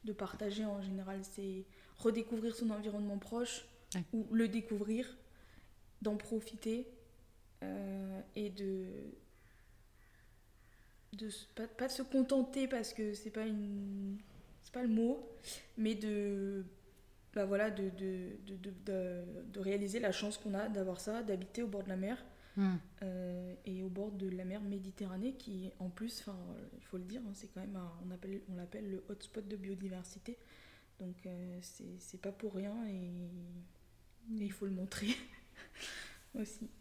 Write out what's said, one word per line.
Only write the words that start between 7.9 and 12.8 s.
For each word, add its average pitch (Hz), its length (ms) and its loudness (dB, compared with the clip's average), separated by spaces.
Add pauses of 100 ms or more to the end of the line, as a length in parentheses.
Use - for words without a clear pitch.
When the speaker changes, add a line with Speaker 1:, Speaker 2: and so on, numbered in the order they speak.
Speaker 1:
et 208 160 0
de, 190 380 -2 (2250)
de 214 160 -6
s-, - 260 -8
pas, 226 140 -4
pas - 180 0
de 262 60 2
se 269 100 0
contenter 262 640 6
parce 247 260 2